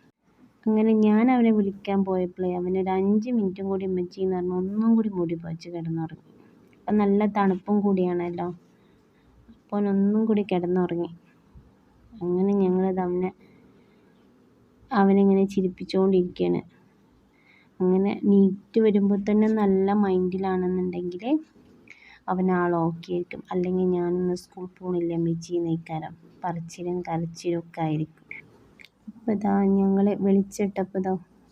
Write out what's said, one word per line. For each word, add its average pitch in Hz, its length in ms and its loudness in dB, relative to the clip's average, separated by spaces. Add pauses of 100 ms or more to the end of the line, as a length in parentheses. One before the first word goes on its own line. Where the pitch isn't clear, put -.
(680)
അങ്ങനെ 220 260 4
ഞാൻ 214 380 4
അവനെ 233 220 4
വിളിക്കാൻ 196 520 0
പോയപ്പോഴേ 185 500 -2
അവനൊരു 185 360 -2
"അഞ്ച് 202 400 2
മിനിറ്റും 196 380 -2
കൂടി 190 180 -2
ഉമ്മച്ചി" 180 340 -4
എന്ന് 190 160 0
പറഞ്ഞ് 180 200 -4
ഒന്നും 208 380 0
കൂടി 220 180 2
മൂടി 170 240 -4
പുതച്ച് 165 340 -12
കിടന്നുറങ്ങി. 165 560 -8 (600)
അപ്പം 208 120 2
നല്ല 202 280 2
തണുപ്പും 202 540 0
കൂടിയാണല്ലോ. 175 680 -2 (1000)
അപ്പോൾ - 280 -8
അവനൊന്നും 202 480 2
കൂടി 214 180 2
കിടന്നുറങ്ങി. 175 640 -2 (1000)
അങ്ങനെ 185 420 0
ഞങ്ങളിത് 185 460 2
അവനെ, 180 320 -2 (1600)
അവനിങ്ങനെ 196 560 4
ചിരിപ്പിച്ചുകൊണ്ടിരിക്കുകയാണ്. 185 1160 0 (1160)
അങ്ങനെ 185 300 2 (120)
നീറ്റ് 196 580 4
വരുമ്പോൾ 202 400 2
തന്നെ 214 300 2
നല്ല 196 420 2
മൈൻഡിലാണെന്നുണ്ടെങ്കിൽ 185 1300 -2 (1080)
അവൻ 185 220 0
ആൾ 175 260 2
ഓക്കെ 165 320 -2
ആയിരിക്കും. 175 380 -6
അല്ലെങ്കിൽ 185 440 -2
"ഞാനിന്ന് 180 460 -2
സ്കൂൾ 185 360 -14
പോണില്ല 175 420 -4
ഉമ്മച്ചി" 165 400 -4
എന്നേക്കാരം 165 580 -4 (260)
പറച്ചിലും 175 640 -8
കരച്ചിലും 170 560 -4
ഒക്കെ 170 240 -10
ആയിരിക്കും. 156 440 -4 (800)
അപ്പോൾ 220 260 -8
ഇതാ 202 220 -2 (160)
ഞങ്ങൾ 196 360 2 (140)
വെളിച്ചിട്ടപ്പോൾ 196 800 -2
ഇതാ 190 140 -2 (380)